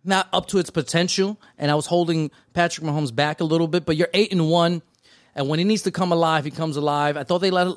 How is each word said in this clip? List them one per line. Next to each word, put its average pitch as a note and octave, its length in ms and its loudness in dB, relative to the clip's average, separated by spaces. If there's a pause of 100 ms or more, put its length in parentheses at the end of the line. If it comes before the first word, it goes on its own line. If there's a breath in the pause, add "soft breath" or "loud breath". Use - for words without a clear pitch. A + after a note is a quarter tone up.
not F#3+ 300 0
up - 160 0
to G3+ 100 0
its E3+ 120 -2
potential. F3+ 680 -2 (180 soft breath)
And D3 120 0
I D3 60 2
was D3+ 100 -2
holding E3 460 0 (200 soft breath)
Patrick E3+ 320 -2
Mahomes D3 300 -2
back D3 260 0
a F3+ 40 0
little E3 240 0
bit. E3 180 -2
But E3 100 0
you're E3+ 160 0
eight G3+ 200 0
and E3 180 2
one. E3+ 320 2 (540 soft breath)
And C#3 120 -2
when D#3 120 0
he F3 40 0
needs G#3 180 0
to F#3 100 -2
come F3+ 180 -2
alive, D#3+ 340 2
he D3 60 -6
comes D3+ 260 -4
alive. D3 400 0
I D3 60 -8
thought F3+ 160 0
they F#3 140 0
let F3+ 240 2